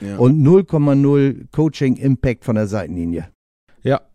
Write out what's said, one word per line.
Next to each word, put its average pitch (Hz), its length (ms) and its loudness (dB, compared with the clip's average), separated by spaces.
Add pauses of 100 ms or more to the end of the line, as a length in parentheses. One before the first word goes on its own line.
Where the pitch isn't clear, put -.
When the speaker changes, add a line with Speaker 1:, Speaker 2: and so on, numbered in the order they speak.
Speaker 1:
Ja. 101 160 -12
Speaker 2:
und 139 240 4
null 175 220 6
Komma 147 300 0
null 139 580 0
Coaching-Impact 135 920 -2
von 117 120 -2
der 107 100 -2
Seitenlinie. 85 640 -8 (540)
Speaker 1:
Ja. 135 200 -2 (120)